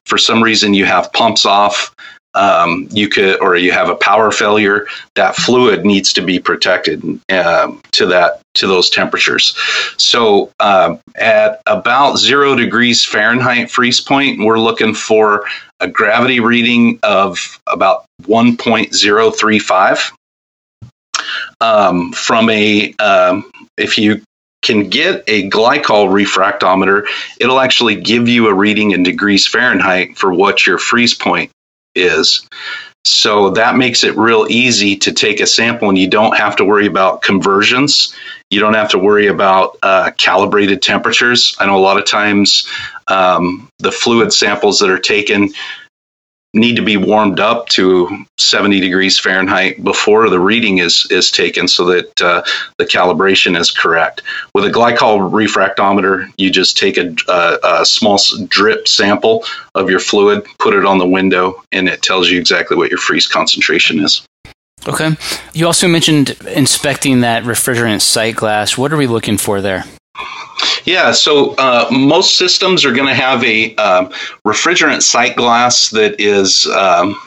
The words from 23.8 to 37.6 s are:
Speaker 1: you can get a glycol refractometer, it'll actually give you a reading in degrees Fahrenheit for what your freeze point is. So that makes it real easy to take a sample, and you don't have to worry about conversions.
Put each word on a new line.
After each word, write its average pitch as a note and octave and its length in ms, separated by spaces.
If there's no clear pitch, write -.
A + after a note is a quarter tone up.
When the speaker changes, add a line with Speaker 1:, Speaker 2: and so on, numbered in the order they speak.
Speaker 1:
you G#2+ 240
can G#2 280
get D#3+ 380
a G2 220
glycol A2+ 580
refractometer, G2 1000
it'll B2+ 180
actually B2 360
give A2+ 340
you A#2 180
a G2+ 60
reading G#2 380
in F2+ 120
degrees G2 420
Fahrenheit G2 720
for F#2+ 160
what G2 320
your F2+ 120
freeze A#2 380
point E2+ 360
is. - 540
So G#2 460
that A2+ 260
makes B2 280
it - 120
real A2 340
easy A2 480
to G2 140
take G#2+ 300
a F2+ 60
sample, A#2 420
and F#2+ 80
you F#2 100
don't G#2+ 300
have G#2 200
to G#2+ 60
worry G2+ 220
about F#2+ 360
conversions. C3+ 960